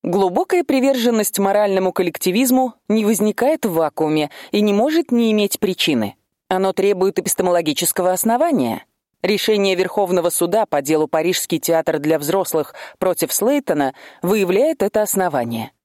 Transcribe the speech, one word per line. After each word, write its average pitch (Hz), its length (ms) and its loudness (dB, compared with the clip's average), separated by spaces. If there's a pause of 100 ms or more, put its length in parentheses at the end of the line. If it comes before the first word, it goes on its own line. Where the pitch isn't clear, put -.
Глубокая 202 580 0
приверженность 247 720 0
моральному 196 520 2
коллективизму 233 840 0 (140)
не 214 180 2
возникает 226 580 0
в 208 80 -2
вакууме 156 560 0 (220)
и 208 100 0
не 208 140 2
может 302 360 0
не 233 220 2
иметь 208 260 0
причины. 151 580 -2 (320)
Оно 190 260 0
требует 190 440 0
эпистемологического 175 920 0
основания. 220 720 0 (380)
Решение 196 520 0
Верховного 180 540 0
суда 175 380 0
по 147 160 -2
делу 151 260 0
Парижский 170 500 -2
театр 160 420 0
для 156 180 0
взрослых 156 560 -2 (240)
против 180 340 -2
Слейтона 202 600 0 (260)
выявляет 202 640 0
это 214 180 0
основание. 131 720 -2 (120)